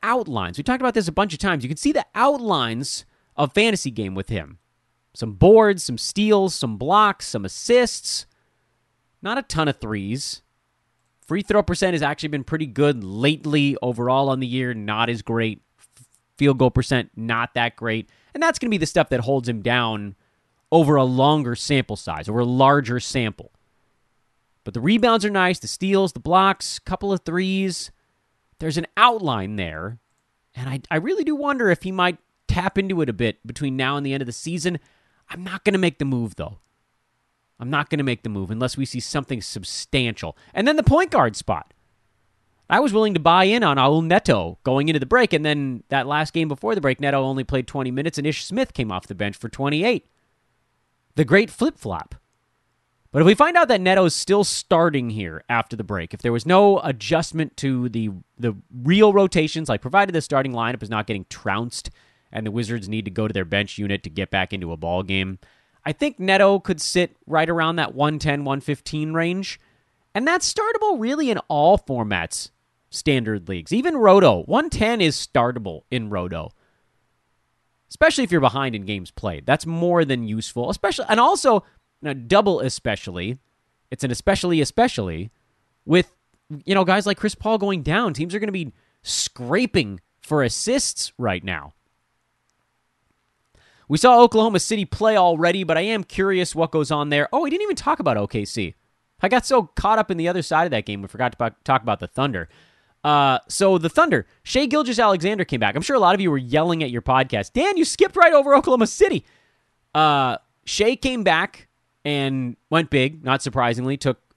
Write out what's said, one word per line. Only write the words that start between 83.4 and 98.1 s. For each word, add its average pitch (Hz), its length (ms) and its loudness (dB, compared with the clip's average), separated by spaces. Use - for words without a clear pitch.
it's - 120 -8
an 131 60 -2
especially, 175 500 0
especially 107 720 -2
with, 175 260 2
you 190 80 0
know, 190 100 4
guys 190 220 2
like 202 140 -2
Chris 208 160 -4
Paul 214 240 -2
going 196 240 -2
down. 175 320 -2
Teams 170 180 -6
are 196 60 -6
gonna 208 120 -4
be 170 220 -8
scraping 127 960 -2
for 151 220 0
assists - 800 -2
right 95 240 -2
now. 78 300 -8
We 151 120 0
saw 247 200 8
Oklahoma 220 400 6
City 220 240 -2
play 220 320 0
already, 175 480 2
but 160 140 0
I 165 40 2
am 208 220 -2
curious 190 520 -2
what 165 160 -2
goes 151 180 -2
on 147 200 -2
there. 147 220 0
Oh, 294 120 0
we 285 80 -4
didn't 370 120 -2
even 415 120 -2
talk - 240 -2
about 135 180 0